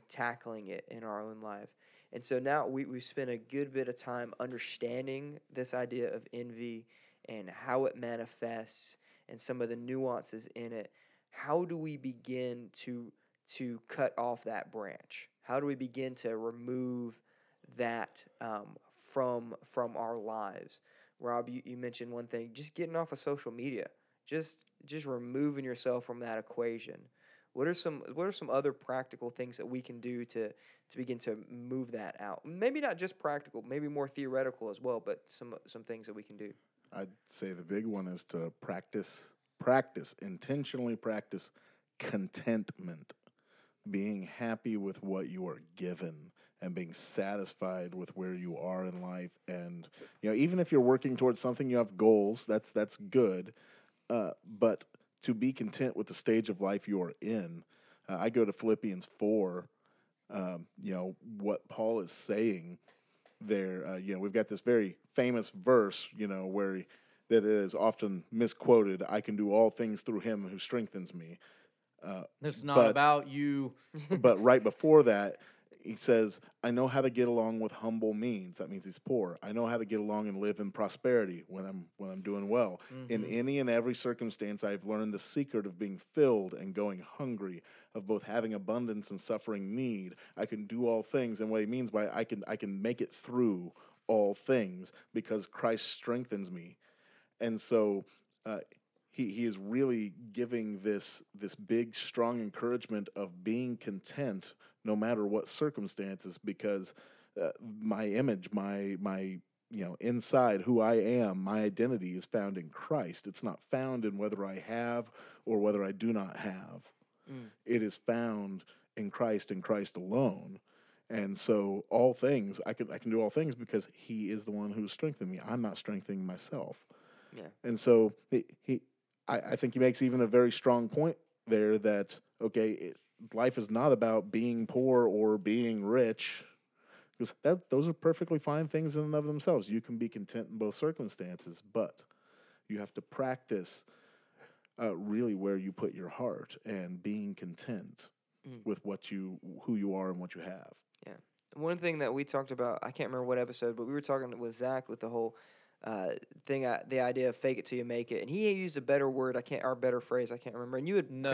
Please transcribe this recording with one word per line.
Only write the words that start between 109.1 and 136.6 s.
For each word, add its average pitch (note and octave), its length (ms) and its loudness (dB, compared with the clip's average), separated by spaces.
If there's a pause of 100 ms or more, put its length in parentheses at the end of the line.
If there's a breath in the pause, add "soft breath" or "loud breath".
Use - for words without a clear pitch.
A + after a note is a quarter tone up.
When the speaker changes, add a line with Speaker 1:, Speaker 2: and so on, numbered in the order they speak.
Speaker 2:
you G#2 140 -6
know, F2 160 -8
inside A#2+ 600 4
who A#2 200 6
I A2+ 160 6
am, G#2+ 460 4
my G#2+ 200 0
identity G#2 520 0
is F#2 120 -6
found G2+ 320 -2
in D#2+ 100 -10
Christ. G2 580 -4
It's F#2+ 160 -10
not G2+ 160 -6 (120)
found C3 340 -2
in G2+ 140 -2
whether G2+ 260 -2
I F#2+ 140 -6
have A#2+ 520 -4 (360 loud breath)
or A2 120 2
whether G#2 240 4
I G2 100 -2
do A2+ 200 0
not G2 240 -2
have. F#2 540 -10 (420 loud breath)
Speaker 1:
Mm. B2 140 -12 (180 loud breath)
Speaker 2:
It A2+ 180 2
is G#2 140 -2
found G#2+ 680 -2 (340 soft breath)
in G#2 120 -4
Christ A2 400 0
and F#2+ 120 -4
Christ G2+ 340 -2
alone. F#2+ 600 0 (500 soft breath)
And G2+ 300 -4
so G2+ 500 2
all B2 240 6
things, A#2+ 540 0
I A2 80 -2
can, A2+ 180 -4
I G2+ 60 -8
can A#2 120 -4
do A2+ 120 4
all G#2 80 2
things D#3 240 0
because A2 400 -4
he G#2+ 360 -6
is G#2+ 140 -4
the G#2+ 80 -8
one G#2 180 -4
who G#2 180 -2
strengthened C#3+ 420 -4
me. F#2 140 -6
I'm A#2+ 180 -2
not G2 160 -2
strengthening G2 460 -6
myself. F2+ 520 -6 (600 loud breath)
Speaker 1:
Yeah. F#2+ 100 -12 (160)
Speaker 2:
And A#2 160 -2
so A2+ 340 8 (180)
he, B2+ 140 4 (180)
he, C3 180 -2 (480)
I, A#2 120 0
I - 160 -2
think A#2+ 180 0
he B2+ 60 0
makes B2+ 220 6
even B2+ 180 4
a A#2 60 6
very A#2+ 240 8
strong A#2+ 380 4
point D#3+ 280 2 (300)
there G#2+ 320 6
that, G2+ 380 2 (240)
okay, A2 300 2
it, F2 260 -6 (380)
life A#2+ 240 4
is G#2+ 120 -4
not C3 220 6
about A2 400 4
being A#2 340 2
poor B2+ 400 6
or G#2+ 320 6
being A2 460 2
rich, A2+ 600 2 (760 soft breath)